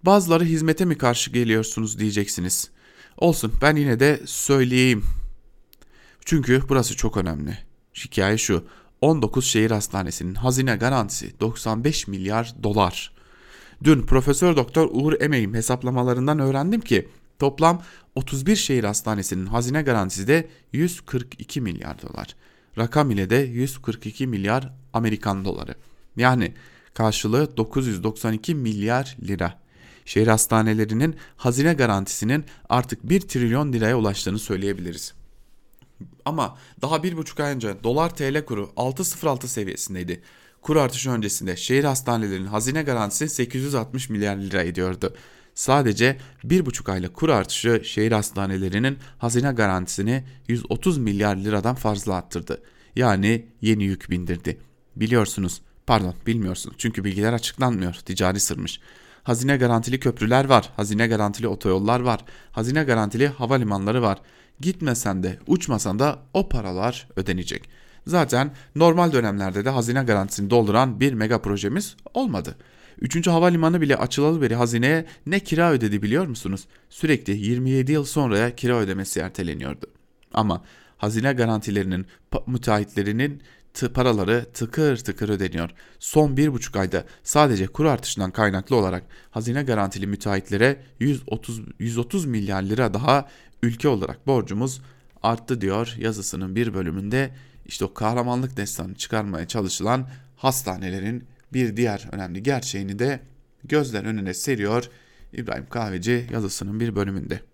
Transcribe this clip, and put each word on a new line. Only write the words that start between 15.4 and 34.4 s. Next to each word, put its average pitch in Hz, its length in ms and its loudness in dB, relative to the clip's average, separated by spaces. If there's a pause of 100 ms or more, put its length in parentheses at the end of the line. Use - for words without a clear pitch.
hesaplamalarından 127 840 0
öğrendim 143 420 0
ki - 260 2 (320)
toplam 160 440 4 (320)
otuz 135 300 -4
bir 214 100 6
şehir 131 280 0
hastanesinin 101 640 -2
hazine 120 360 0
garantisi 101 460 0
de 160 220 2 (240)
yüz 175 280 -2
kırk - 400 -8
iki - 200 -8
milyar 90 400 -8
dolar. - 340 -12 (420)
Rakam 120 340 2
ile 98 180 0
de 113 60 4
yüz 127 460 0
kırk 110 240 -6
iki 107 220 -6
milyar 120 460 -2 (200)
Amerikan 107 520 -2
doları. - 300 -6 (400)
Yani 120 380 2 (400)
karşılığı 113 640 0
dokuz 113 300 -2
yüz 95 160 -4
doksan 110 300 -2
iki 110 220 -4
milyar 120 680 -2
lira. 90 380 -4 (460)
Şehir 110 220 2
hastanelerinin 110 880 2 (220)
hazine 135 360 2
garantisinin 120 720 0 (240)
artık - 400 -2
bir 185 120 4
trilyon 127 520 0
liraya 113 240 2
ulaştığını 104 420 0